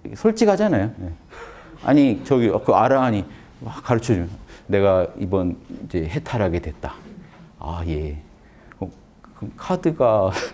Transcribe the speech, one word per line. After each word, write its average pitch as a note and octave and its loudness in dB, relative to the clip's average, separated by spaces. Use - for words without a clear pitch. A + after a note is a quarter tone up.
솔직하잖아요. G#3 2
네. F#2 -8
아니, C#3 4
저기, A#2+ 4
그 - 4
아라한이 A#2 2
막 A2+ -14
가르쳐주면 A2 0
"내가 G2 4
이번 F#2 -2
이제 E2 -4
해탈하게 E2+ -2
됐다." - -10
"아, E2+ -8
예." D2+ -6
어, F#2+ -10
그럼 - -14
카드가, B2+ 2